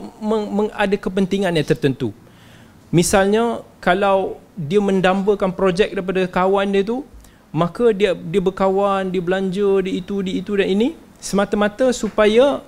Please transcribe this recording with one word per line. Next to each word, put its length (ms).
meng-, 240
meng-, 240
ada 240
kepentingan 560
yang 160
tertentu. 480
Misalnya, 640
kalau 560
dia 240
mendambakan 720
projek 400
daripada 400
kawan 400
dia 160
tu, 160
maka 400
dia, 240
dia 240
berkawan, 720
dia 80
belanja, 640
dia 160
itu, 240
dia 160
itu 160
dan 160
ini, 240
semata-mata 720
supaya 760